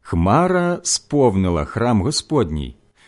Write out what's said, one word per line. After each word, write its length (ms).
хмара 840
сповнила 840
храм 380
Господній, 760